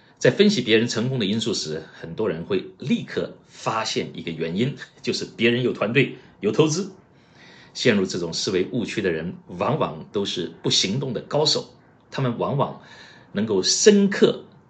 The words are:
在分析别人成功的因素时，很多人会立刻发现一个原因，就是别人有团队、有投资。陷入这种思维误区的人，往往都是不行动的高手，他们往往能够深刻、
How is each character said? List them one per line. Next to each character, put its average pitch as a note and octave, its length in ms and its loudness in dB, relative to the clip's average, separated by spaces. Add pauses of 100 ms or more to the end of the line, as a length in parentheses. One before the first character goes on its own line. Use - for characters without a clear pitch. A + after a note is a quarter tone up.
(180)
在 C3 140 4
分 G#3 180 6
析 G#3 120 2
别 A2 160 4
人 A2+ 100 2
成 A#2+ 220 0
功 C3 100 -2
的 G#2+ 60 0
因 A2 160 0
素 - 120 0
时， D2+ 300 -6 (160)
很 E2 160 -12
多 G#2+ 140 -2
人 E2+ 160 -4
会 F#2+ 180 0 (160)
立 F#3+ 240 -2
刻 - 320 -6 (100)
发 A2+ 380 -4
现 - 300 -4
一 E2+ 80 -12
个 E2 100 -8
原 E2 240 -6
因， B2+ 180 0 (280)
就 A#2+ 100 -4
是 - 140 -4
别 A2+ 240 0
人 B2 140 2
有 A2 100 2
团 G#2 180 -2
队、 C3 240 2 (240)
有 G2 100 0
投 D3+ 200 4
资。 F3 240 -4 (800)
陷 A2 240 2
入 F#2+ 80 2
这 F#2 120 -4
种 E2+ 140 -4
思 F#2 200 -4
维 F2+ 200 2
误 A#2 140 -2
区 - 160 -6
的 F#2+ 100 0
人， E2 240 -6 (120)
往 G2 300 -2
往 D#2 360 -4
都 G2+ 100 -2
是 F2 300 -6 (100)
不 C#3 60 -2
行 A2 280 0
动 C3+ 160 -4
的 F2+ 80 -6
高 D3 240 0
手， - 280 -2 (380)
他 - 100 -4
们 A#2+ 180 -2
往 F2+ 180 -2
往 - 240 -2 (500)
能 G2+ 140 -2
够 G2+ 160 0
深 G3+ 480 6
刻、 - 340 2 (260)